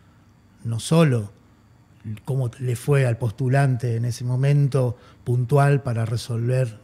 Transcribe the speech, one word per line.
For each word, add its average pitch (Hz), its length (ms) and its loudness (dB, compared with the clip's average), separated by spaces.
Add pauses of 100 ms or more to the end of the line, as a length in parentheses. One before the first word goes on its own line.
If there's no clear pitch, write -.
(640)
No 117 160 -4
solo 131 540 2 (880)
cómo 131 260 -4 (100)
le 123 180 -4
fue 139 280 2
al 117 120 0
postulante 127 800 0
en 117 80 -2
ese 120 180 -6
momento 131 720 2 (300)
puntual 139 580 2
para 113 220 -2
resolver 117 800 -2